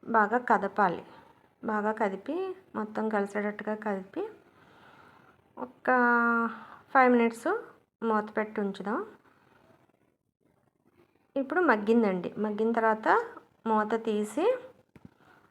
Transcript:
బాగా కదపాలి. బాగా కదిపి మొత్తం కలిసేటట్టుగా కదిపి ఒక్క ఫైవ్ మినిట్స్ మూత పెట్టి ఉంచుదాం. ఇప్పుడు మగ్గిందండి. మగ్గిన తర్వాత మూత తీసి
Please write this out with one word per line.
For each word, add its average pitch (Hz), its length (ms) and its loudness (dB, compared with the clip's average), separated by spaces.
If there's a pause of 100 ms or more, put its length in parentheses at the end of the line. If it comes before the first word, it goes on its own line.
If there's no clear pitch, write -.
(180)
బాగా 214 220 2 (120)
కదపాలి. 190 520 0 (680)
బాగా 214 280 -2
కదిపి 294 540 -4 (240)
మొత్తం 214 240 -6 (120)
కలిసేటట్టుగా 208 600 -4 (120)
కదిపి 196 380 -8 (1400)
ఒక్క - 220 -6 (1040)
ఫైవ్ 254 220 8
మినిట్స్ 233 320 2 (640)
మూత 214 180 0 (100)
పెట్టి 214 280 -4
ఉంచుదాం. 196 340 -6 (2250)
ఇప్పుడు 277 260 0 (100)
మగ్గిందండి. 208 600 2 (140)
మగ్గిన 220 260 0
తర్వాత 220 380 2 (580)
మూత 220 380 0
తీసి 226 540 0 (920)